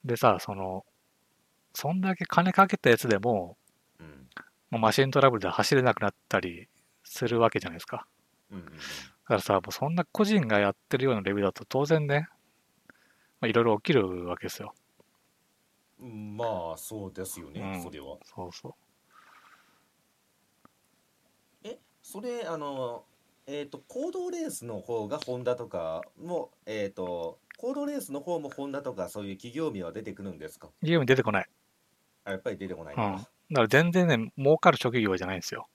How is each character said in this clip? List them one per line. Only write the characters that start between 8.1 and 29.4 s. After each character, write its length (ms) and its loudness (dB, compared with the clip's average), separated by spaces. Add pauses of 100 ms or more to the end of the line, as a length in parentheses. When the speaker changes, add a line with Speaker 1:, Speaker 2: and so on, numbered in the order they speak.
Speaker 2:
う 40 -16
ん 20 -10
う 40 -12
ん 40 -18
う 40 -20
ん。 40 -20
Speaker 1:
だ 60 -18 (460)
か 100 2
ら 60 0
さ、 140 2
も 120 4
う 40 -8
そ 160 -4
ん 60 -2
な 120 0
個 200 0
人 220 4
が 120 4
や 120 4
っ 40 -6 (140)
て 80 0
る 80 2
よ 60 4
う 40 2
な 60 -2
レ 120 -2
ベ 80 0
ル 60 2
だ 60 0
と 120 -16
当 200 0
然 220 2
ね、 200 0 (1120)
ま 60 -2
あ、 20 2
い 60 0
ろ 80 6
い 40 4
ろ 140 4
起 120 -14
き 20 4
る 320 2
わ 120 -6
け 100 -10
で 20 -6
す 120 -12
よ。 120 -14 (1300)
Speaker 2:
う 80 -20
ん、 280 -12
ま 380 -4
あ、 40 -10
そ 320 -10
う 40 -16
で 120 -8
す 140 -10
よ 120 -16
ね、 100 -10 (140)
Speaker 1:
う 20 -8
ん。 60 -10
Speaker 2:
そ 80 -12
れ 80 -14
は。 260 -14
Speaker 1:
そ 220 -12
う 40 -14
そ 180 -16
う。 40 -18 (3000)
Speaker 2:
え、 140 -14 (240)
そ 200 -16
れ、 260 -6
あ 100 -4
の、 480 -6 (400)
え 180 -8
ー 60 -12
と、 180 -16
公 240 -6
道 200 -6
レ 160 -6
ー 20 -6
ス 160 -12
の 140 -8
方 280 -4
が 120 -4
ホ 180 -6
ン 60 -8
ダ 120 0
と 120 -10
か 340 -6 (180)
も、 300 -6 (160)
え 220 -4
ー 40 -8
と、 480 -6 (180)
公 180 -6
道 100 -4
レ 120 -6
ー 40 -6
ス 100 -12
の 80 -8
方 200 -4
も 100 -8
ホ 160 -8
ン 60 -8
ダ 100 -6
と 120 -8
か 160 -6
そ 120 -10
う 60 -8
い 60 -8
う 20 -8
企 200 -16